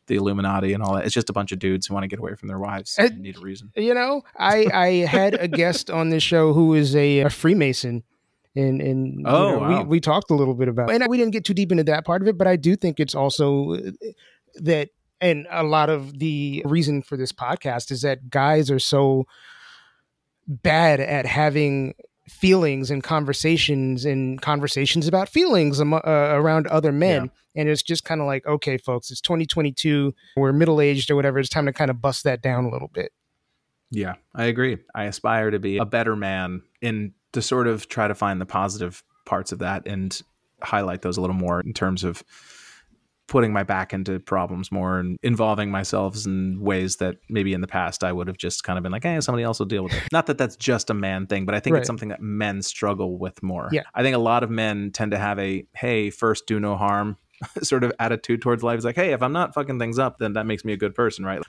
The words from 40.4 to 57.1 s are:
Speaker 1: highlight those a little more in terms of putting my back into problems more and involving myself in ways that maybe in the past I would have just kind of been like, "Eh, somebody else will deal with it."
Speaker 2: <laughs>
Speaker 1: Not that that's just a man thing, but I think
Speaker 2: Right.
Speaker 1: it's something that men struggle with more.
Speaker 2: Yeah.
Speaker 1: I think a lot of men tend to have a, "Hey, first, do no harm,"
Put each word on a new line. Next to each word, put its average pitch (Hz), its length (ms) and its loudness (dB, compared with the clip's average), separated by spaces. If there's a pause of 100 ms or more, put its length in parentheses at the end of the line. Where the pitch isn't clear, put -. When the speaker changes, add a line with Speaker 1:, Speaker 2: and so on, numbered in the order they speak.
Speaker 1:
highlight 95 380 -2
those 90 160 -4
a 90 40 -2
little 92 140 0
more 87 240 0
in 110 140 -6
terms 92 320 -2
of 85 180 -6 (1040)
putting 117 240 2
my 101 120 0
back 95 300 -4
into 95 280 -4
problems 90 500 -4
more 92 280 -2
and 90 220 -4
involving 107 480 0
myself 98 560 -2
in 95 360 -2
ways 92 340 -2
that 92 220 -4 (100)
maybe 98 240 -2
in 92 80 -2
the 92 80 -4
past 87 340 -4
I 90 120 -2
would 87 160 -6
have 92 80 -8
just - 260 -8
kind 92 140 -4
of 87 60 -4
been 90 100 -6
like, 113 100 -6
"Eh, 165 160 -2
somebody 120 240 -2
else 113 160 -2
will 120 60 -2
deal 98 180 -4
with 90 100 -6
it." - 140 -4
Speaker 2:
<laughs> - 60 -14
Speaker 1:
Not 160 140 0
that 143 100 0
that's 127 180 -2
just - 340 -2
a 113 40 0
man 95 340 -4
thing, 95 180 -2
but 101 80 -2
I 104 60 0
think 160 140 0
Speaker 2:
Right. 156 60 4
Speaker 1:
it's 120 80 -4
something 107 200 -6
that 104 140 -10
men 104 400 -4
struggle 95 560 -4
with 92 260 -10
more. 92 300 -6
Speaker 2:
Yeah. 151 80 0 (120)
Speaker 1:
I 120 80 -2
think 131 140 2
a 120 40 2
lot 117 240 2
of 110 60 -2
men 104 420 -2
tend 107 200 -4
to 101 60 0
have 101 220 -2
a, 95 260 -4 (100)
"Hey, 110 340 -2
first, - 380 -2
do 110 100 0
no 104 200 -2
harm," 101 400 -2 (240)